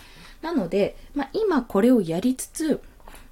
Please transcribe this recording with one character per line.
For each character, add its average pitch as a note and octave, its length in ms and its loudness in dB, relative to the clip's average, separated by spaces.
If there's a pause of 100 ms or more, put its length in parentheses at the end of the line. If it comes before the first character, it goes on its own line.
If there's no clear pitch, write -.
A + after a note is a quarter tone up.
(420)
な D#4 120 -6
の G3+ 140 0
で、 F#3+ 300 0 (180)
ま C#4+ 100 -4
あ、 - 80 -14
今 F#4+ 280 0
こ - 200 0
れ A#3+ 100 6
を A#3+ 100 6
や D#3+ 180 -2
り B3+ 160 0
つ - 120 -10
つ、 - 340 -4 (500)